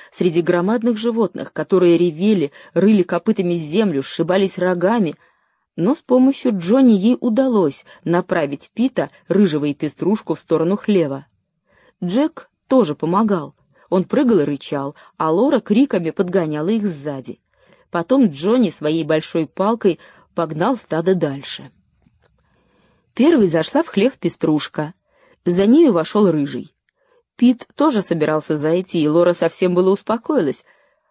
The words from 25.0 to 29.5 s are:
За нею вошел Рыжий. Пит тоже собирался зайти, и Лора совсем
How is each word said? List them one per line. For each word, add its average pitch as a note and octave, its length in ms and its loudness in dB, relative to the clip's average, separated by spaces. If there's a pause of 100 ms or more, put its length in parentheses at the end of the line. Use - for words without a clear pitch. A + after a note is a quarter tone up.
За F3+ 220 2
нею C#4 260 6
вошел F3 380 2
Рыжий. C#3 440 -6 (600)
Пит B3 400 2
тоже C#4 260 0
собирался D#3 540 -2
зайти, E3 460 -2
и D3+ 60 0
Лора F3 260 2
совсем F3 420 -2